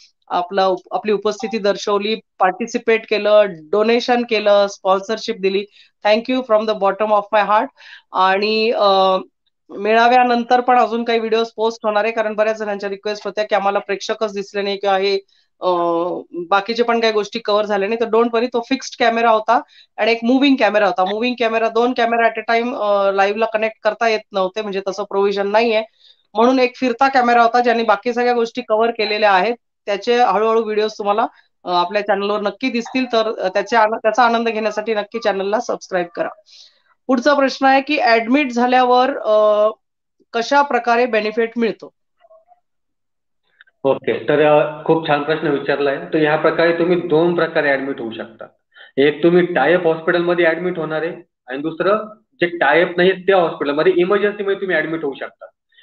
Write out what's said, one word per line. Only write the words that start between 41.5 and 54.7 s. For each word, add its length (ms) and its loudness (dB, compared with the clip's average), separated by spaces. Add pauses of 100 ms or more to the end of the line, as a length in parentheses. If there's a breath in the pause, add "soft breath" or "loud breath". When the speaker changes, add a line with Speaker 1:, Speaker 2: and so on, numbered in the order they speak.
Speaker 1:
मिळतो? 360 -4 (1900 soft breath)
Speaker 2:
ओके, 360 -2 (100)
तर, 160 4
अ, 400 2
खूप 220 0
छान 160 0
प्रश्न 240 -4
विचारलाय. 500 -2 (160)
तर 40 0
ह्या 180 2
प्रकारे 440 2
तुम्ही 220 2
दोन 340 0
प्रकारे 340 0
ॲडमिट 320 -2
होऊ 100 -8
शकता. 340 -14 (520 loud breath)
एक 260 2
तुम्ही 220 4
टायअप 420 2
हॉस्पिटलमध्ये 580 0
ॲडमिट 320 -2
होणार 240 -6
आहे 120 -6 (340)
आणि 100 -10
दुसरं 480 -2 (280)
जे 240 -4
टायअप 400 4
नाही 140 4
त्या 260 2
हॉस्पिटलमध्ये 580 0
इमर्जन्सीमध्ये 680 0
तुम्ही 160 -2